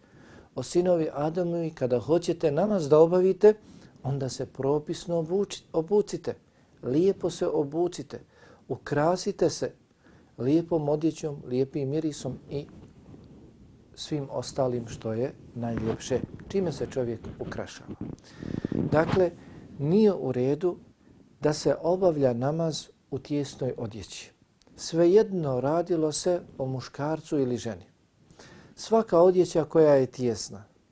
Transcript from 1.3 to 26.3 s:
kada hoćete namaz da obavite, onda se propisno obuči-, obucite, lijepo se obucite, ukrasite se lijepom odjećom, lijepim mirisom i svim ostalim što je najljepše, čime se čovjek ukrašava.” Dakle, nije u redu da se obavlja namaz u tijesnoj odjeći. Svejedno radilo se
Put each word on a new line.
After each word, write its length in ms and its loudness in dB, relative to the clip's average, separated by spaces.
kada 280 0
hoćete 520 0
namaz 380 0
da 100 8
obavite, 560 6
onda 260 -4
se 180 -8
propisno 720 -2
obuči-, 440 -4
obucite, 640 0
lijepo 480 0
se 180 -4
obucite, 720 -4
ukrasite 840 0
se 220 -6
lijepom 500 0
odjećom, 480 -2
lijepim 420 -2
mirisom 500 -4
i 160 -8
svim 360 -8
ostalim 580 -4
što 240 -8
je 200 -2
najljepše, 680 -4
čime 240 -2
se 140 -6
čovjek 340 -4
ukrašava.” 520 -12
Dakle, 380 2
nije 360 4
u 180 -4
redu 440 0
da 120 2
se 300 0
obavlja 500 2
namaz 560 -2
u 80 -6
tijesnoj 600 -4
odjeći. 540 -12
Svejedno 840 2
radilo 520 0
se 280 -2